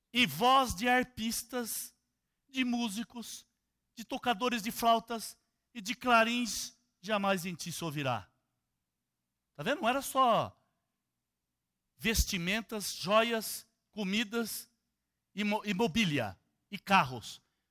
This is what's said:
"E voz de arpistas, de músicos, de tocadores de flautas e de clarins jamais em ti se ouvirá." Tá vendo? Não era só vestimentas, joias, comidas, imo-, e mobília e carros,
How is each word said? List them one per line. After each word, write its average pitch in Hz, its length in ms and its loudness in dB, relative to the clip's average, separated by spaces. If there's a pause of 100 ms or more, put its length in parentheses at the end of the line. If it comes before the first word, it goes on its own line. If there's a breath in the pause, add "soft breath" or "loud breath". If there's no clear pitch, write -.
(120)
"E 240 140 4
voz 233 480 4
de 208 140 -2
arpistas, 240 1040 -2 (540)
de 262 160 -2
músicos, 233 840 -4 (480)
de 226 100 -14
tocadores 240 580 -2
de 226 100 -4
flautas 226 680 0 (340)
e 233 80 -12
de 208 140 -6
clarins 233 840 2 (240)
jamais 196 460 0
em 185 80 -8
ti - 160 -10
se 165 140 -8
ouvirá." 135 440 -2 (1300)
Tá 147 80 -12
vendo? 285 200 -4
Não 220 60 0
era 262 140 0
só 220 500 2 (1500)
vestimentas, 202 960 -2
joias, 220 720 0 (260)
comidas, 214 760 -2 (680)
imo-, 208 300 0
e 208 80 0
mobília 160 680 0 (320)
e 202 80 -10
carros, 135 640 2 (300)